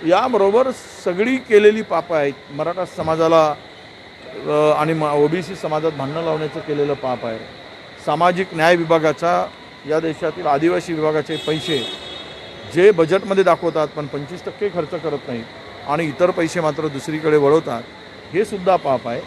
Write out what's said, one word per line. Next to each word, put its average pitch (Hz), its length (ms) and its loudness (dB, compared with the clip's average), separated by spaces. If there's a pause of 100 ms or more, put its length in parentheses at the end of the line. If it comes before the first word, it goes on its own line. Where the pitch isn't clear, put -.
याबरोबर 220 580 4 (380)
सगळी 214 320 0
केलेली 214 440 6
पापं 165 360 -2
आहेत. 143 160 0 (180)
मराठा 165 340 -4
समाजाला, 160 720 2 (880)
अ, 151 60 -2
आणि 151 420 2
मा-, 151 200 0
ओबीसी 160 420 0
समाजात 156 360 -2
भांडणं 143 300 -6
लावण्याचं 156 380 -4
केलेलं 147 340 -2
पाप 127 320 -6
आहे. 113 140 -6 (680)
सामाजिक 175 480 2
न्याय 165 220 4
विभागाचा, 170 680 2 (440)
या 156 100 2
देशातील 160 460 -4
आदिवासी 165 480 0
विभागाचे 156 420 -2
पैसे 151 500 -2 (880)
जे 185 180 8
बजेटमध्ये 190 520 2
दाखवतात 160 440 2
पण 147 180 -8
पंचवीस 147 400 -10
टक्के 208 240 -6
खर्च 160 200 -4
करत 151 280 -6 (100)
नाहीत 120 160 -8 (440)
आणि 156 180 0
इतर 175 260 0
पैसे 175 300 -2
मात्र 156 260 -2
दुसरीकडे 151 500 0
वळवतात, 143 460 2 (500)
हे 202 120 2
सुद्धा 190 300 2
पाप 135 320 -2
आहे. 120 200 -6